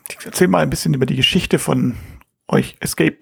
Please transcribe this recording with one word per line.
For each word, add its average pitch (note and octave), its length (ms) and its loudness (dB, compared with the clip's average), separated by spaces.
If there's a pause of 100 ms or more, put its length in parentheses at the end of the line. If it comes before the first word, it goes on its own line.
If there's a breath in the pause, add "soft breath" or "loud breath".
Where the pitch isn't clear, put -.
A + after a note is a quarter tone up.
(240)
erzähl - 240 2
mal F3+ 140 2
ein C#3+ 80 0
bisschen D#3 240 0
über C3 120 2
die C3 100 -2
Geschichte D#3+ 440 2
von B2+ 340 0 (540 loud breath)
euch, - 320 0
Escape, - 420 -2